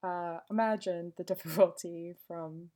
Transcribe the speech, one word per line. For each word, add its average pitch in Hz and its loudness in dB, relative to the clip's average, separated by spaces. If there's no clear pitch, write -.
uh, 175 -4
imagine 208 0
the 180 -6
<laughs> 185 -2
difficulty 170 2
from 165 -10